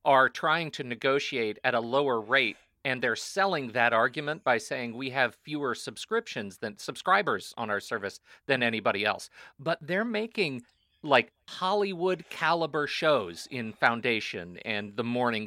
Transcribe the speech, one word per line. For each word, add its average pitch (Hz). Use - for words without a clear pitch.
are 131
trying 160
to 143
negotiate 120
at 123
a 117
lower 123
rate, 117
and 131
they're 117
selling 175
that 120
argument 143
by 123
saying, 120
"We 131
have 123
fewer 143
subscriptions 117
than, 104
subscribers 139
on 117
our 101
service 101
than 131
anybody 110
else." 104
But 151
they're 180
making 208
like, 135
Hollywood 185
caliber 156
shows 120
in 113
Foundation 110
and 104
The 117
Morning 120